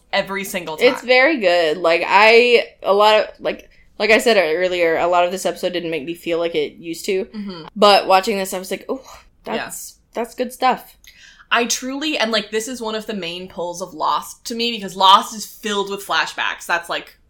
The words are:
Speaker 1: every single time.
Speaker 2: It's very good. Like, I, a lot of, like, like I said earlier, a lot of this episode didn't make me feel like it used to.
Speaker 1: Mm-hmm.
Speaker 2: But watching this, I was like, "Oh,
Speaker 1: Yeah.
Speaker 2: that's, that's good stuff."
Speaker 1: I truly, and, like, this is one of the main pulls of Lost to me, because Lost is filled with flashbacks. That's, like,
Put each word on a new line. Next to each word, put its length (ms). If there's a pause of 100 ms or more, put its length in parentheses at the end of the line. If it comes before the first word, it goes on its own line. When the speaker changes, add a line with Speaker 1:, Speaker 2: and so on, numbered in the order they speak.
(140)
Speaker 1:
every 300
single 340
time. 160
Speaker 2:
It's 80
very 380
good. 380
Like, 280
I, 800
a 100
lot 260
of, 200
like, 320 (260)
like 140
I 80
said 180
earlier, 640
a 80
lot 180
of 60
this 160
episode 260
didn't 160
make 160
me 80
feel 240
like 160
it 200
used 320
to. 200
Speaker 1:
Mm-hmm. 380 (120)
Speaker 2:
But 300
watching 320
this, 160
I 60
was 100
like, 180
"Oh, 140 (460)
Speaker 1:
Yeah. 100
Speaker 2:
that's, 400 (160)
that's 220
good 180
stuff." 420 (560)
Speaker 1:
I 140
truly, 540
and, 120
like, 200
this 160
is 120
one 140
of 140
the 80
main 340
pulls 320
of 140
Lost 500
to 100
me, 160
because 240
Lost 400
is 120
filled 420
with 160
flashbacks. 600
That's, 220
like, 280 (120)